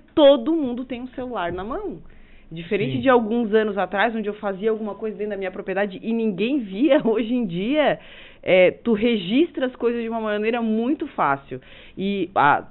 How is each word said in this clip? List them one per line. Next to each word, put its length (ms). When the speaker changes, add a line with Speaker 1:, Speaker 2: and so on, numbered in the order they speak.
Speaker 1:
todo 400
mundo 300
tem 180
um 60
celular 420
na 140
mão. 340
Diferente 440
Speaker 2:
Sim. 80
Speaker 1:
de 80
alguns 440
anos 240
atrás, 380
onde 140
eu 60
fazia 360
alguma 240
coisa 220
dentro 160
da 40
minha 140
propriedade 500
e 120
ninguém 480
via, 420
<laughs> 20
hoje 300
em 100
dia, 540
é, 300
tu 220
registra 760
as 80
coisas 260
de 80
uma 120
maneira 420
muito 460
fácil. 520
E 380
a, 340